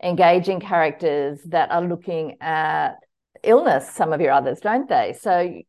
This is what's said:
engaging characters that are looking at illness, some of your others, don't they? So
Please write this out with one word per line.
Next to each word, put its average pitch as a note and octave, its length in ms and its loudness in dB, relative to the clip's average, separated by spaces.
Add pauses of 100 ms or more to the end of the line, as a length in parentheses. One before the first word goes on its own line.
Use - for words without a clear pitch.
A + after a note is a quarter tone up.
engaging F3+ 580 2
characters D3+ 880 -2
that D#3+ 240 -2
are E3+ 100 0
looking E3+ 600 -6
at D#3 540 -2 (480)
illness, A3 460 4
some D#3+ 240 -2
of D3+ 80 -2
your C#3 100 2
others, C3+ 280 0
don't B3+ 300 -2
they? C3+ 300 0
So F3+ 500 -2